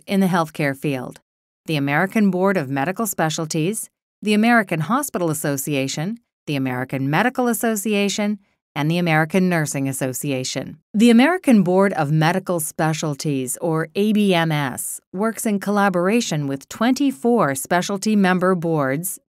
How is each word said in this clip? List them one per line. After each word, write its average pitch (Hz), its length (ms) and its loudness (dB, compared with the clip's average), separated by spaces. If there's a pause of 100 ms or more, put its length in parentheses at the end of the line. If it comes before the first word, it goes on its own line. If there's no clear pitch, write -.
in 196 120 0
the 190 80 4
healthcare 160 480 0
field: 135 440 -6 (480)
the 160 80 -4
American 180 560 2
Board 185 260 2
of 143 100 -2
Medical 170 380 -2
Specialties, 165 840 -4 (340)
the 214 100 2
American 220 480 2
Hospital 175 480 -2
Association, 147 880 -4 (300)
the 151 80 -2
American 135 560 -4
Medical 240 360 2
Association, 208 920 -2 (360)
and 147 140 0
the 170 80 0
American 170 520 2
Nursing 147 380 -2
Association. 131 920 -6 (160)
The 233 160 6
American 262 500 6
Board 185 320 2
of 147 180 -2
Medical 175 480 0
Specialties, 151 1000 -4
or 160 320 -2
A 214 180 0
B 202 220 4
M 165 180 2
S, - 480 -4 (140)
works 214 320 -4
in 202 140 0
collaboration 190 880 0
with 139 220 -6
twenty-four 240 840 0
specialty 196 640 -2
member 185 400 2
boards 156 720 -2